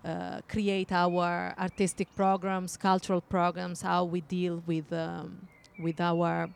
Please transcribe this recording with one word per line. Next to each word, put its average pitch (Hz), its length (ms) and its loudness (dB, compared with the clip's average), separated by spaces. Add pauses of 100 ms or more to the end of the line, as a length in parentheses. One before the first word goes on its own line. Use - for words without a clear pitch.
uh, 180 440 -6
create 196 440 0
our 175 640 2
artistic 185 580 0
programs, 190 600 0
cultural 185 440 2
programs, 175 640 0
how 180 220 2
we 175 180 -2
deal 175 440 -2
with, 160 260 -2
um, 165 540 -6 (320)
with 165 220 -4
our 170 560 2